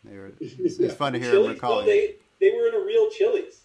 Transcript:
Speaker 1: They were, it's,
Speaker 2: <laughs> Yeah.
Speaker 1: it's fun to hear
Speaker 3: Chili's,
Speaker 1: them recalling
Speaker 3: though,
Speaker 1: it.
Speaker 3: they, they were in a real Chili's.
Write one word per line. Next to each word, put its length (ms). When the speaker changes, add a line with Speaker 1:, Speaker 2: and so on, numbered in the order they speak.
Speaker 1:
They 140
were, 220
it's, 380
Speaker 2:
<laughs> 20
Yeah. 80
Speaker 1:
it's 80
fun 180
to 60
hear 120
Speaker 3:
Chili's, 160
Speaker 1:
them 60
recalling 320
Speaker 3:
though, 80
Speaker 1:
it. 280
Speaker 3:
they, 120
they 60
were 100
in 80
a 100
real 260
Chili's. 540